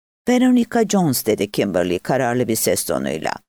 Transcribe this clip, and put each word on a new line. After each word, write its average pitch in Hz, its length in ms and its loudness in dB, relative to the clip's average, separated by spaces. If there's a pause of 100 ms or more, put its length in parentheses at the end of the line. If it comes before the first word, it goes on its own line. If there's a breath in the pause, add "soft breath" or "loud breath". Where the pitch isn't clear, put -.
(300)
"Veronica 247 600 2
Jones," 170 360 0
dedi 104 260 0
Kimberly 90 480 0
kararlı 123 480 -2
bir 113 80 0
ses 98 300 -2
tonuyla. 69 480 -4 (160)